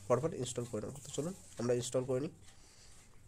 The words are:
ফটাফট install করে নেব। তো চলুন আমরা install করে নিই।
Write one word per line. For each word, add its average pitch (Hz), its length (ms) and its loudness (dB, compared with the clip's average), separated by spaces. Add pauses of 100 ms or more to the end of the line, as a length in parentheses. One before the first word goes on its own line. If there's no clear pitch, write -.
ফটাফট 127 260 6 (100)
install 120 280 -2
করে 107 140 -2
নেব। 127 200 -6
তো - 120 -10
চলুন 160 180 0 (260)
আমরা 120 200 4
install 127 300 2
করে 127 140 4
নিই। 175 80 -4 (960)